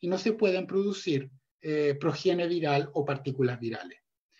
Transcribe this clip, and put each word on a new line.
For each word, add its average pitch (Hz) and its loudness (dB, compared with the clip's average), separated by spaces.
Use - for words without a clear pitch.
y 175 -4
no 185 0
se 220 0
pueden 190 2
producir, 190 0
eh, 151 0
progenie 170 2
viral 151 2
o 143 0
partículas 127 -2
virales. 113 -8